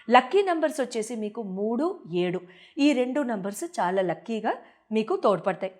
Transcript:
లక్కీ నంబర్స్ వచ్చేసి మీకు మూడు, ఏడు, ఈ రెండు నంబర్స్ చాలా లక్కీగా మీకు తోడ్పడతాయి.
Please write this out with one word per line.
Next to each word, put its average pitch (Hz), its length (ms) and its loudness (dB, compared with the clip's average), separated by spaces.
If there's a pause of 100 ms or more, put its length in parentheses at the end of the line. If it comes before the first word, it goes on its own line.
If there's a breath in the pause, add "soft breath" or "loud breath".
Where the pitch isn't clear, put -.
లక్కీ 247 320 6
నంబర్స్ 320 400 0
వచ్చేసి 240 340 -4
మీకు 214 280 -6
మూడు, 226 600 -2 (100)
ఏడు, 180 280 0 (360 loud breath)
ఈ 285 160 6
రెండు 254 280 0
నంబర్స్ 208 420 -4
చాలా 196 380 0
లక్కీగా 214 520 -2 (380 soft breath)
మీకు 220 240 0
తోడ్పడతాయి. 196 640 0